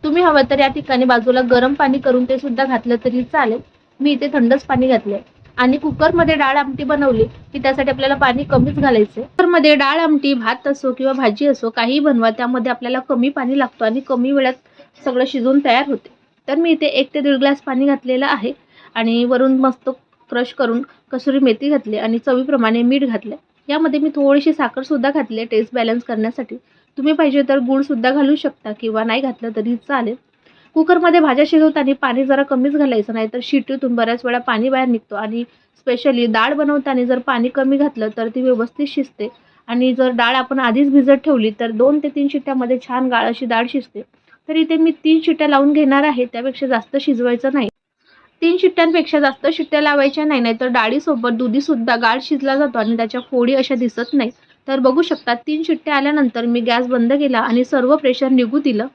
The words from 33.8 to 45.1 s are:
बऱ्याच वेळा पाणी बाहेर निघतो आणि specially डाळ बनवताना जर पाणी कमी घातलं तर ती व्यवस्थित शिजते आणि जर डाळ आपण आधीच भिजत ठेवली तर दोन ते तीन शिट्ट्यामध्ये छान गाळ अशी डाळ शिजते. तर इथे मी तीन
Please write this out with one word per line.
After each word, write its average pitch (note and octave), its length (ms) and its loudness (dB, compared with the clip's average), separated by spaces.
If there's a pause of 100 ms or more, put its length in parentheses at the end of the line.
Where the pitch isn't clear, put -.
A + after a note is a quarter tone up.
बऱ्याच A#3 300 -2
वेळा B3 140 -2
पाणी B3 300 -2
बाहेर C4 200 0
निघतो A3 280 -4
आणि A3 260 -6 (440)
specially A#3+ 460 0
डाळ A3+ 220 0
बनवताना C#4 500 0
जर B3+ 160 0
पाणी B3 300 -2
कमी C4+ 260 0
घातलं C4+ 400 -2
तर A#3 120 -4
ती B3+ 140 -4
व्यवस्थित B3 460 -2
शिजते C4 400 -6 (400)
आणि B3 260 0
जर B3+ 180 2
डाळ A#3 220 0
आपण C4 260 -2
आधीच B3+ 320 2
भिजत C4+ 320 4
ठेवली A#3+ 260 2 (100)
तर A#3 120 -2
दोन C4 260 4
ते D4 100 -4
तीन C#4+ 200 -2
शिट्ट्यामध्ये C4 500 -2
छान B3+ 300 -4
गाळ A#3 200 0
अशी A#3 180 -6
डाळ A#3 220 0
शिजते. - 340 -8 (460)
तर D#4 80 -2
इथे D#4+ 200 2
मी D#4+ 180 2
तीन D#4+ 300 2